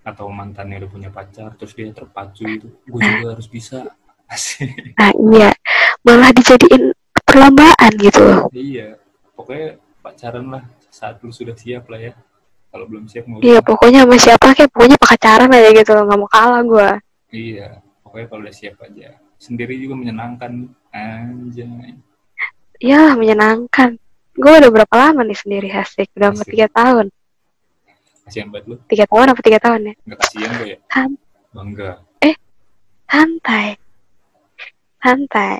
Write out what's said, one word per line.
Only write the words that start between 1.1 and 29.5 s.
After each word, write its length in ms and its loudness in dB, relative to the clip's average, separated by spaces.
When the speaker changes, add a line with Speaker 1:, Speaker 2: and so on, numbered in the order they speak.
Speaker 1:
terus 160 -20
dia 160 -18
terpacu 560 -20
itu, 240 -14
"Gue 160 -12
Speaker 2:
Nah. 160 -4
Speaker 1:
juga 160 -12
harus 160 -20
bisa." 400 -18
<laughs> 260 -20
Asik. 600 -14
Speaker 2:
Nah 160 0
iya, 160 6
malah 240 6
dijadiin 640 4
perlombaan 720 4
gitu 240 2
loh. 200 4
Speaker 1:
Iya, 480 -16
pokoknya 480 -18
pacaran 400 -18
lah 180 -18
saat 320 -18
lu 80 -20
sudah 240 -18
siap 320 -16
lah 80 -20
ya. 160 -18
Kalau 160 -20
belum 160 -20
siap 240 -18
nggak 160 -8
Speaker 2:
Iya, 160 6
Speaker 1:
usah. 80 -6
Speaker 2:
pokoknya 320 4
sama 160 6
siapa 300 4
kek, 160 2
pokoknya 240 4
pacaran 560 2
aja 240 6
gitu 160 2
loh, 160 2
nggak 160 0
mau 40 -18
kalah 360 0
gua. 240 2
Speaker 1:
Iya, 400 -16
pokoknya 280 -20
kalau 120 -18
udah 160 -20
siap 240 -20
aja. 280 -20
Sendiri 400 -14
juga 160 -14
menyenangkan, 800 -16
anjay. 1040 -18
Speaker 2:
Iya, 320 2
menyenangkan. 880 -2
Gua 240 4
udah 160 6
berapa 240 0
lama 240 2
nih 160 -6
sendiri, 320 -10
asik? 480 -10
Udah 160 0
hampir 160 -12
Speaker 1:
Asik. 80 -14
Speaker 2:
tiga 160 2
tahun. 320 0
Speaker 1:
Kasian 240 -16
banget 160 -18
lu. 100 -18
Speaker 2:
Tiga 160 0
tahun 240 0
apa 160 -4
tiga 160 2